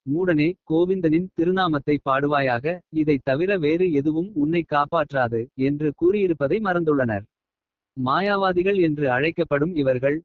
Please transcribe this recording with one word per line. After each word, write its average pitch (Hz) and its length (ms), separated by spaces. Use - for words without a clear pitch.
மூடனே, 170 380
கோவிந்தனின் 175 640
திருநாமத்தை 165 640
பாடுவாயாக, 143 680
இதை 151 340
தவிர 175 360
வேறு 165 340
எதுவும் 156 420
உன்னை 160 280
காப்பாற்றாது" 139 920
என்று 147 380
கூறியிருப்பதை 180 560
மறந்துள்ளனர். 151 600
மாயாவாதிகள் 190 760
என்று 147 300
அழைக்கப்படும் 151 640
இவர்கள், 139 500